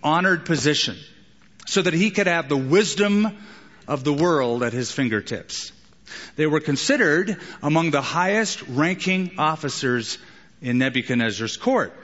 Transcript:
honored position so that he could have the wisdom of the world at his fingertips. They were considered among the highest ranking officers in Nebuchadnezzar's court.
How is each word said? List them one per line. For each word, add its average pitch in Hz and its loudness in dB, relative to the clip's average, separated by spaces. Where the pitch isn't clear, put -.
honored 170 2
position 143 0
so - 0
that 170 2
he 190 2
could 196 2
have 165 0
the 143 2
wisdom 202 2
of 120 -2
the 147 2
world 139 2
at 117 0
his 120 -4
fingertips. 110 -4
They 156 2
were 151 2
considered 180 2
among 160 2
the 143 2
highest 185 -2
ranking 175 0
officers 135 -2
in 123 0
Nebuchadnezzar's 117 -2
court. 226 0